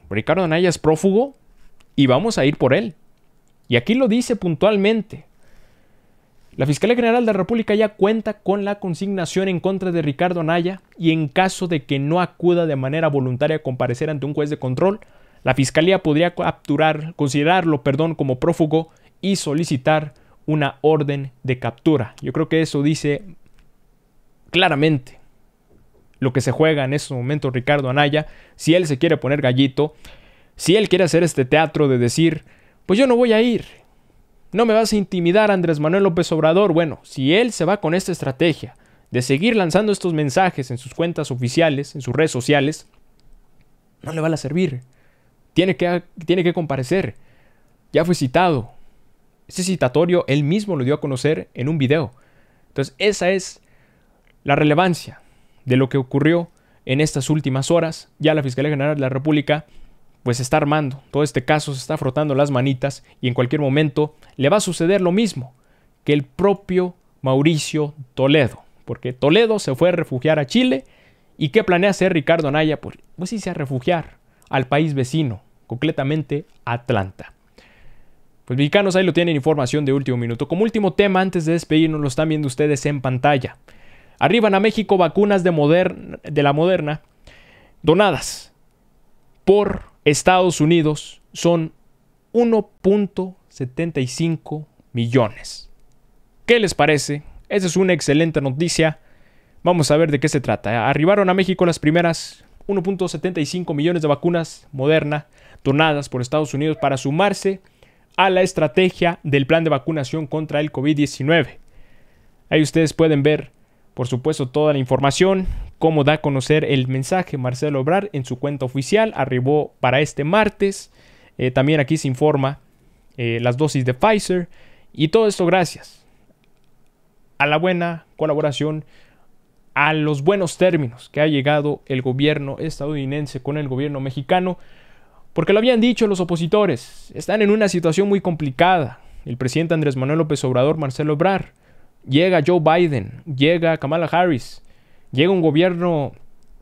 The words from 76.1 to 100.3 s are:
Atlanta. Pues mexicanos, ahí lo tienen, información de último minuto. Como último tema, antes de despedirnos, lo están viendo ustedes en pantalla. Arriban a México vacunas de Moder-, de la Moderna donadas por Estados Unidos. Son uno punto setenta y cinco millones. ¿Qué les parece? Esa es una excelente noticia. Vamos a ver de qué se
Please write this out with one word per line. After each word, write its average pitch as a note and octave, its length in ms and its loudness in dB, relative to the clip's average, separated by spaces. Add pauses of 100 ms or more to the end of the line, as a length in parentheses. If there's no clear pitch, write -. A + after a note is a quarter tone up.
Atlanta. A#2 720 -4 (1120)
Pues B2+ 100 -6
mexicanos, F3+ 400 2
ahí F#3 80 4
lo E3+ 80 2
tienen, E3+ 240 2
información D3 480 0
de C3+ 80 0
último C3+ 240 -2
minuto. A#2 320 -4
Como F3+ 140 -2
último G#3 320 0
tema, G3 260 2
antes F#3 240 -2
de D#3+ 80 0
despedirnos, D#3 480 2
lo C#3+ 80 -2
están D#3 220 -2
viendo D3+ 180 -2
ustedes D3 380 -2
en D3 160 -4
pantalla. C3 560 0 (600)
Arriban G#3 360 4
a F#3+ 40 2
México G#3 380 2
vacunas F#3+ 460 2
de F3+ 80 2
Moder-, D#3+ 680 0
de D3 200 -2
la C#3+ 100 4
Moderna D#3 500 -2 (800)
donadas E3+ 720 0 (920)
por G3 380 2 (220)
Estados F3+ 560 2
Unidos. D3+ 640 0 (100)
Son E3 400 0 (600)
uno A3+ 360 2 (120)
punto F#3+ 560 0 (120)
setenta D3+ 520 -6
y B2+ 80 -2
cinco D#3 580 -4 (260)
millones. A#2 800 -2 (760)
¿Qué A#3 120 6
les G3+ 160 0
parece? D3 480 0 (260)
Esa F#3+ 200 -2
es E3 80 -2
una F#3 160 4
excelente D#3 480 0
noticia. D#3 580 0 (640)
Vamos E3+ 300 2
a D3 40 6
ver D#3+ 140 2
de C#3+ 80 2
qué D3+ 100 0
se D3 120 -2